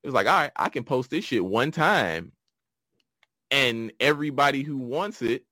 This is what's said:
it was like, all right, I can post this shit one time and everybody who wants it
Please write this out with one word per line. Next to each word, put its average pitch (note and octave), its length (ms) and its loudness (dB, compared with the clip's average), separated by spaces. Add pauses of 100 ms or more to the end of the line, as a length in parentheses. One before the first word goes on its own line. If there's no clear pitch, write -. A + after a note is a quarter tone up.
it D3 40 -10
was C#3 60 -6
like, F#3+ 140 4
all F3+ 120 4
right, C#3+ 160 -2
I - 140 -2
can B2 140 -6
post B2+ 260 -2
this F3 160 -4
shit G2 180 0
one A#2 280 0
time C3 600 0 (1160)
and A#2 500 0
everybody C#3+ 640 2
who C#3+ 160 -6
wants C3 460 -6
it A#2 280 -2